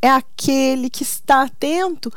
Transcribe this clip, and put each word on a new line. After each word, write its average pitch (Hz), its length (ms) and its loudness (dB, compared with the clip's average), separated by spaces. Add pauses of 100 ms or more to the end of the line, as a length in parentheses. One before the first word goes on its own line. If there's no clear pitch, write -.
é 240 80 4
aquele 262 800 0
que - 140 -8
está 269 400 2
atento 311 760 -4